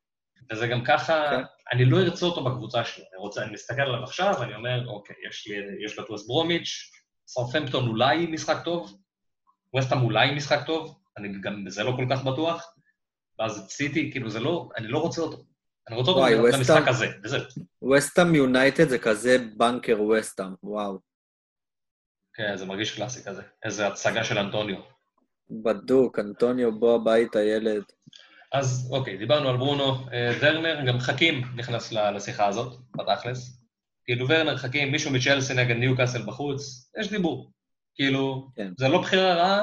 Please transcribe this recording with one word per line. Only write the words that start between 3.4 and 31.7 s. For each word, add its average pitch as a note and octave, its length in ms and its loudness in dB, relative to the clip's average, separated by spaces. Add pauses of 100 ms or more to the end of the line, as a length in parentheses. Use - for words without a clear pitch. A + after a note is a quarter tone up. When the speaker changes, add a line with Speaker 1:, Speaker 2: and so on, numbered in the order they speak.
Speaker 1:
אני G#2+ 100 -10
מסתכל B2+ 280 -8
עליו B2 220 -2
עכשיו, F3 400 -2
אני G#2 120 -8
אומר, A#2+ 340 -4
"אוקיי, G2+ 280 -14 (120)
יש - 180 -14
לי, G2+ 380 -8
יש G#2+ 140 -10
לו G2+ 60 -10
את - 60 -14
ווסט G2+ 160 -10
ברומיץ', E3 640 -2 (360)
סאות'המפטון B2+ 600 -2
אולי C#3 380 2
משחק D#3 380 -4
טוב, - 340 -6 (760)
ווסט C3 180 0
האם B2+ 100 2
אולי A#2 320 2
משחק C#3+ 320 -2
טוב, D#3+ 320 -6 (180)
אני G2+ 120 -10 (140)
גם G2+ 220 -8
בזה F#2+ 200 -6
לא B2 120 0
כל B2+ 140 -2
כך - 140 -2
בטוח, E3 500 -4 (640)
ואז G#2+ 200 -4
את - 120 -16
סיטי, C#3+ 420 -4
כאילו A2 180 -6
זה A2 100 -6
לא, D#3+ 360 -4
אני A2 120 -8
לא C#3 100 -2
רוצה E3 220 -2
אותו, - 240 -8 (440)
אני A2+ 80 -8
רוצה B2+ 140 2
אותו C#3 100 6
Speaker 2:
וואי, B2 140 8
Speaker 1:
למשחק A#2+ 240 6
Speaker 2:
ווסט C3 120 4
האם, D3+ 180 8
Speaker 1:
הזה, A#2+ 180 2 (180)
וזהו." A#2 160 -4 (420)
Speaker 2:
ווסט C#3 360 4
האם F3 160 6
יונייטד C3+ 540 6
זה B2+ 100 2
כזה A#2 400 4 (180)
בנקר A#2 460 2
ווסט A2 380 0
האם, F#2+ 220 -8
וואו. G2+ 360 -6 (1400)
Speaker 1:
כן, G2+ 220 -6
זה F#2+ 100 -10
מרגיש G2 300 -6
קלאסי - 280 -8
כזה, G2 180 -12 (220)
איזה G#2 220 -2
הצגה G#2 380 -2
של A2 140 -2
אנטוניו. G2+ 420 -4 (840)
Speaker 2:
בדוק, A#2 540 2
אנטוניו, A2+ 600 0
בוא A#2 160 6
הביתה, A2+ 460 2
ילד. G#2+ 400 0 (720)
Speaker 1:
אז B2+ 400 -2
אוקיי, A#2+ 240 -2
דיברנו C3+ 320 2
על B2+ 80 2
ברונו, C3+ 560 0
אה, A#2+ 180 0 (100)
ורנר, D#3 460 0
גם B2 120 2
חכים C#3 440 0 (140)
נכנס A#2 360 -6